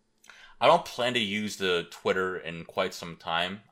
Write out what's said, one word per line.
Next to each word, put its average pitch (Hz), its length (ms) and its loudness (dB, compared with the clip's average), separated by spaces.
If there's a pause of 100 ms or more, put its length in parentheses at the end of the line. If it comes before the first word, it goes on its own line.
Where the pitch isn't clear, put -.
(600)
I 120 60 6
don't 170 180 8
plan 123 300 -2
to 120 60 2
use 104 360 -2
the 90 340 0
Twitter 92 460 0
in 82 300 -10
quite 95 260 -2
some 85 240 -12
time. 87 560 -4